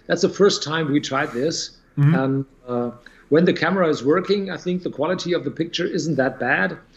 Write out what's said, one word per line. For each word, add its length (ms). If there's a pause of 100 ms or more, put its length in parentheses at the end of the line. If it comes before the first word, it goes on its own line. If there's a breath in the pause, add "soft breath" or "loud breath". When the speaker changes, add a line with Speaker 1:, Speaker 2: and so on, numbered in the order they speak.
Speaker 1:
that's 160
the 80
first 340
time 280
we 80
tried 320
this. 460 (200)
Speaker 2:
Mm-hmm. 160
Speaker 1:
And, 320 (220)
uh, 240 (380 loud breath)
when 160
the 80
camera 340
is 160
working, 480
I 60
think 260
the 80
quality 420
of 100
the 80
picture 340
isn't 300
that 240
bad. 380 (200 soft breath)